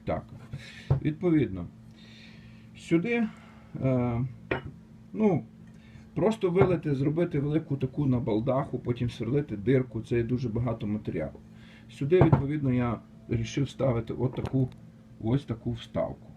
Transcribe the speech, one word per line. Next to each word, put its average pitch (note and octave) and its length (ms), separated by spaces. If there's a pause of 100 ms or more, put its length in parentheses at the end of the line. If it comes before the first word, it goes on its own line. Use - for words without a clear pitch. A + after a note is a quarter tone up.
Так, - 180 (800)
відповідно, C#3+ 640 (1080)
сюди, A3+ 520 (540)
е, B2 380 (920)
ну, F#3+ 320 (720)
просто F#3 360
вилити, F3 440
зробити D3+ 460
велику D3 360
таку C3+ 300
на B2 140
балдаху, A#2 580
потім A#2 320
сверлити A#2+ 460
дирку, A#2 460
це B2 140
є A#2 60
дуже A#2+ 260
багато A2+ 380
матеріалу. G#2 540 (500)
Сюди, E3 320
відповідно, C#3 500
я A#2+ 280 (280)
вирішив A#2 400
ставити A#2+ 460
отаку, B2+ 540 (520)
ось A#2+ 240
таку - 280
вставку. - 540 (100)